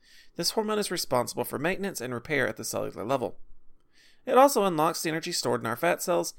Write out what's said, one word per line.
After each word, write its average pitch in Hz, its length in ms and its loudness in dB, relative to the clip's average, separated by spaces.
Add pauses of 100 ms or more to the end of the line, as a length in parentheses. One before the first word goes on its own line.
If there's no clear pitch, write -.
(360)
This 170 160 -2
hormone 214 280 0
is 202 100 -2
responsible 123 540 0
for 117 160 -4
maintenance 185 420 -2
and 127 120 -6
repair 123 340 0
at 104 100 -6
the 113 60 -10
cellular 104 420 -4
level. 120 320 -2 (880)
It 247 120 4
also 269 280 8
unlocks 165 380 2
the 175 60 -2
energy 156 220 -4
stored 123 300 0
in 117 60 -4
our 113 80 -2
fat - 260 0
cells 170 380 0